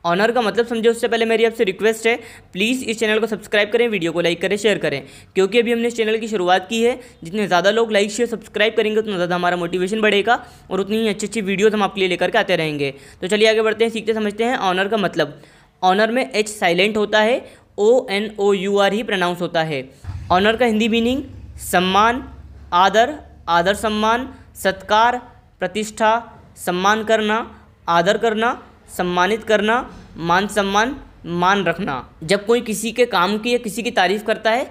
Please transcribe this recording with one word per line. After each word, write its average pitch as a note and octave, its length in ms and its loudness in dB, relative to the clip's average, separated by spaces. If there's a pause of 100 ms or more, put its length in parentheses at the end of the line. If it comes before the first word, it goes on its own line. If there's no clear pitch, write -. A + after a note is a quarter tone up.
ऑनर G3+ 240 2
का A#3+ 100 2
मतलब A3+ 240 0
समझे A#3 240 0
उससे A3+ 180 0
पहले A3+ 180 0
मेरी A3+ 200 2
आपसे A3+ 180 0
रिक्वेस्ट A3 440 0
है, A#3 80 2 (380)
प्लीज़ A3+ 320 -2
इस A3 140 -4
चैनल G#3+ 200 0
को A3 80 0
सब्सक्राइब G#3 440 -2
करें, A#3+ 160 2
वीडियो E3+ 240 -2
को E3+ 100 -2
लाइक E3+ 200 0
करें, F#3+ 160 0
शेयर G3+ 200 2
करें, C#3+ 240 -4 (340)
क्योंकि G3 240 2
अभी A#3 120 0
हमने A#3 160 0
इस A#3 100 -4
चैनल A3 200 0
की A3+ 100 -6
शुरुआत F#3 420 2
की A3+ 140 -2
है। B3+ 160 0 (240)
जितने F#3+ 240 -4
ज़्यादा F3+ 240 4
लोग A3 200 0
लाइक, G#3 200 2
शेयर, A#3 180 -2
सब्सक्राइब A3 460 -2
करेंगे G#3+ 240 2
उतना G#3+ 160 -4
ज़्यादा F3 200 -2
हमारा F3 220 0
मोटिवेशन F#3 440 -2
बढ़ेगा G#3+ 420 2 (280)
और F#3 80 -2
उतनी G3 180 -2
ही A3 100 0
अच्छी G3+ 200 -4
अच्छी A3 140 -4
वीडियोज़ G3 320 2
हम G#3 100 0
आपके F#3+ 180 -2
लिए F#3 80 2
लेकर F3 220 0
के A3+ 60 2
आते G3 180 2
रहेंगे। D3 380 -2 (280)
तो F#3 60 -6
चलिए G#3+ 220 4
आगे A3 120 2
बढ़ते A3 220 0
हैं, A3+ 80 0
सीखते A3 220 -4
समझते G#3+ 300 -4
हैं B3 140 -2
ऑनर F#3+ 300 0
का G#3+ 100 0
मतलब। E3 440 -2 (420)
ऑनर G3+ 280 2
में B3+ 200 -2
एच G#3 180 -2
साइलेंट F#3+ 480 0
होता G#3 240 2
है, A#3+ 220 0 (340)
ओ A#3+ 320 4
एन G#3 300 -4
ओ G3+ 140 4
यू G3 240 0
आर G3 160 4
ही A3+ 100 -2
प्रोनाउंस F3+ 380 -2
होता E3+ 220 -2
है। C#3+ 200 -4 (480)
ऑनर G3+ 240 4
का B3 100 2
हिंदी A3 240 2
मीनिंग A#3+ 340 0 (380)
सम्मान, G3 640 2 (500)
आदर, G3 400 4 (360)
आदर F3 240 2
सम्मान, A3 600 -2 (220)
सत्कार, A3 680 0 (380)
प्रतिष्ठा, G#3+ 540 -2 (440)
सम्मान G3 460 0
करना, G#3+ 340 0 (520)
आदर E3+ 280 2
करना, A3+ 320 0 (480)
सम्मानित F#3 460 0
करना, G#3+ 320 2 (420)
मान E3+ 300 0
सम्मान, G#3 480 0 (300)
मान F3 380 0
रखना। E3 320 -2 (280)
जब G3+ 220 0
कोई A#3 160 2
किसी A3 300 -6
के A#3+ 140 2
काम G3 320 0
की A3+ 140 -2
या A#3+ 60 2
किसी A#3 260 -6
की A#3 80 -2
तारीफ़ G3+ 320 0
करता A3 280 -2
है B3+ 200 0